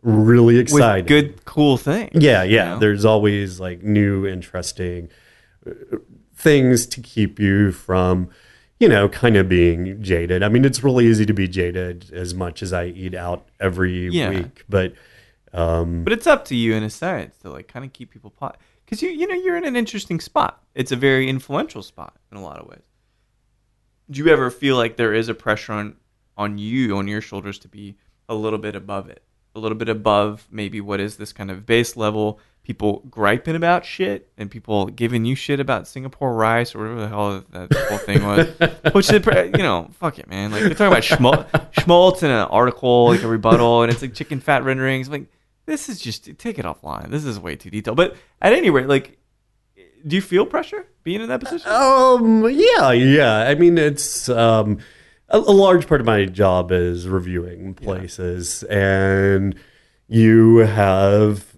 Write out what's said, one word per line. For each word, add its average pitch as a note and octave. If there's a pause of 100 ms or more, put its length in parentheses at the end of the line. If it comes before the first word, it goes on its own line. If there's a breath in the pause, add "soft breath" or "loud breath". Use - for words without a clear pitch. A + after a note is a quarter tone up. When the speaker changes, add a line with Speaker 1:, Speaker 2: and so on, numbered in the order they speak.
Speaker 1:
really A#2
Speaker 2:
With B2
Speaker 1:
exciting. A#2
Speaker 2:
good, C#3+
cool D3
things, G3
Speaker 1:
Yeah, C#3
yeah. G2+
Speaker 2:
you -
know? F#2
Speaker 1:
There's G#2
always, G2+
like, F2+
new, G2+
interesting, F2+ (540 soft breath)
uh, - (380)
things B2+
to -
keep -
you G2+
from, F#2 (500 soft breath)
you A3
know, G2+
kind A2+
of F#2+
being F2+
jaded. F2+
I G#2
mean, B2
it's C3
really B2
easy A2
to G#2
be G2
jaded F2+
as F2
much F2+
as F2+
I F2
eat F2+
out F2 (120)
every F2+
Speaker 2:
Yeah. G#2
Speaker 1:
week, F#2
but, F#2 (600 soft breath)
um, E2+
Speaker 2:
But G#3
it's A3+
up C#4+
to C3
you A2+
in A2
a G#2+
sense C#3+
to, F2+
like, C2+
kinda C3
keep B2+
people G#2+
po-, - (340)
'cause A3
you, F4+
you E4+
know, F#4
you're F4+
in E4+
an C4
interesting G#3+
spot. - (100)
It's B2+
a C3
very C3
influential C3
spot - (160)
in G2+
a -
lot D#2+
of -
ways. - (1300)
Do C#3
you D3+
ever C3+
feel C3+
like A2+
there A2+
is A2+
a A2
pressure G#2+
on, G#2 (420)
on G2+
you, G#2+
on G2
your G#2
shoulders G2+
to -
be G2+ (300)
a A2+
little G#2+
bit G#2
above G2
it? - (340)
A A2
little A2
bit A2
above G#2
maybe G#2
what G2+
is G2+
this G#2
kind G2
of G2
base A#2
level G#2+ (240)
people G#2
griping A2+
about E3+
shit -
and G#2
people G#2
giving A#2
you B2+
shit C#3
about C3
Singapore C3
rice A2+
or G#2+
whatever A2
the G#2
hell G2+
that F2+ (160)
whole -
thing -
was. G#2 (240)
Speaker 1:
<laughs> -
Speaker 2:
Which, G3
they G#3
pre-, F#3
you G3+
know, F2+ (100)
fuck D#3+
it, -
man. G2
Like, G#3+
they're G#3
talking G3+
about F3
schmal-, -
schmaltz F3+
in D3
an G#2+
article, A#2+
like, A#2
a A#2
rebuttal, A#2
and A#2
it's A#2
like C3
chicken C#3
fat C3+
renderings. C3
Like, C#3+ (400)
this D4+
is G3+
just, G#3
take A#3
it F2+
offline. D2+
This D3
is A2+
way E2+
too -
detailed. G#2+
But F3 (260 soft breath)
at G#3+
any D#4+
rate, C3+
like, C#3 (920)
do D3+
you F#3+
feel F#3+
pressure F4+ (160)
being G3
in A3+
that B3
position? D#4
Speaker 1:
Um, B3
yeah, E4+
yeah. B2+ (100)
I D3
mean, E3+
it's, D3
um, A2+ (520 loud breath)
a, -
a -
large G3
part D3
of A2+
my G#2
job F2+
is F2
reviewing F2+
Speaker 2:
Yeah. -
Speaker 1:
places, F2+
and G2 (520 soft breath)
you A2+
have G#2 (120)